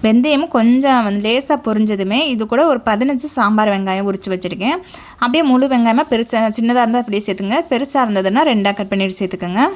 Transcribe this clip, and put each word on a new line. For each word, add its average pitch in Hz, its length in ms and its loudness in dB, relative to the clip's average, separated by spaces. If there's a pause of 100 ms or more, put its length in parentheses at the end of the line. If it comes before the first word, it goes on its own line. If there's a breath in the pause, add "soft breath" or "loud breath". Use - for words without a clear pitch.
வெந்தயமும் 277 500 2
கொஞ்சம் 247 500 4
வந்து 202 200 -2
லேசா 277 300 0 (100)
பொரிஞ்சதுமே 214 520 0 (140)
இது 226 100 -2 (100)
கூட 262 100 2 (100)
ஒரு 240 160 0
பதினஞ்சு 262 480 0
சாம்பார் 214 380 2
வெங்காயம் 196 360 -2
உரிச்சு 190 220 -6
வச்சிருக்கேன். 190 480 -4 (420 loud breath)
அப்படியே 262 280 2
முழு 254 240 4
வெங்காயமா 233 380 2
பெருசா, 233 280 -2 (180)
சின்னதா 240 260 2
இருந்தா 233 200 0
அப்படியே 202 240 -4
சேர்த்துங்க. 196 320 -2 (100)
பெருசா 269 360 0
இருந்ததுன்னா 214 440 0
ரெண்டா 202 300 2
கட் 202 120 -6
பண்ணிட்டு 190 280 -2
சேர்த்துக்கோங்க. 190 540 -2